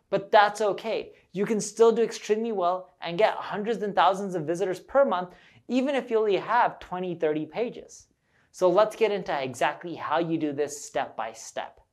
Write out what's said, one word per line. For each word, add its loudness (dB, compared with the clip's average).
but -2
that's 6
okay. -4
You -2
can 0
still 4
do 0
extremely -2
well -2
and -4
get 4
hundreds -6
and -4
thousands 2
of -4
visitors -2
per 4
month, -2
even 0
if -4
you 2
only 2
have 0
twenty, -8
thirty -2
pages. -10
So 2
let's 4
get 2
into -4
exactly -4
how -4
you -2
do -4
this -6
step -6
by -8
step. -14